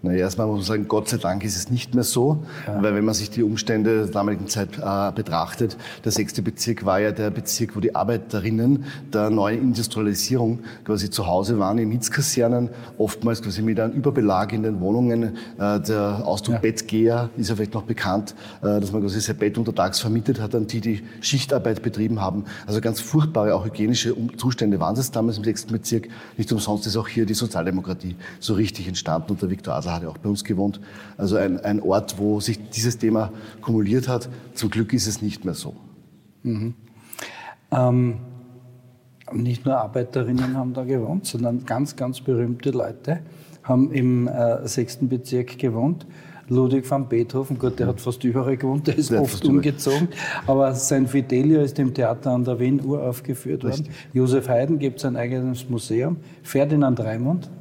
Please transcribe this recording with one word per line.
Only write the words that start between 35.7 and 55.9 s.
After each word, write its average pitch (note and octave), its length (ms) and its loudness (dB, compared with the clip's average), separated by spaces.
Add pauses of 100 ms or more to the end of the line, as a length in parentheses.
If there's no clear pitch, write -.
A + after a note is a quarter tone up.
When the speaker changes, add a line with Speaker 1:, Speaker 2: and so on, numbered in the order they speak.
Speaker 2:
Mhm. A#2 320 -2 (960)
Ähm, B2 440 4 (1160)
nicht A#2+ 320 -2
nur C3+ 120 2
Arbeiterinnen B2+ 760 0
haben B2+ 180 -2
da B2+ 100 -4
gewohnt, C3 420 0
sondern A#2+ 400 -2
ganz, C3+ 300 -2
ganz B2+ 260 -4
berühmte A#2+ 480 0
Leute B2+ 500 -2 (440)
haben C#3 280 4
im, B2 360 4
äh, A#2+ 400 2
sechsten - 420 -2
Bezirk B2 480 -2
gewohnt. B2+ 480 0 (440)
Ludwig B2+ 400 4
van C#3 180 0
Beethoven, B2 520 0
gut, B2 200 0
der A#2+ 80 2
hat - 140 -2
fast A#2+ 220 -4
überall B2+ 340 2
gewohnt, C3+ 300 0
der D3+ 100 2
ist D3+ 140 2
Speaker 1:
Der A2+ 60 4
hat D3 80 4
Speaker 2:
oft C3 80 -2
Speaker 1:
fast - 100 -6
überall C#3 140 6
Speaker 2:
umgezogen, C#3+ 500 2 (400)
aber C3+ 260 4
sein C3 340 2
Fidelio C3+ 540 4
ist C#3 160 0
im C3 160 2
Theater B2+ 380 0
an B2 120 2
der A#2+ 160 0
Wien C3+ 240 2
uraufgeführt C3+ 800 -4
worden. B2 100 0 (120)
Speaker 1:
Richtig. - 100 -14 (180)
Speaker 2:
Josef B2+ 360 4
Haydn C#3 300 4
gibt C3+ 200 -2
sein B2+ 160 -2
eigenes B2+ 540 -2
Museum, B2 480 0 (240)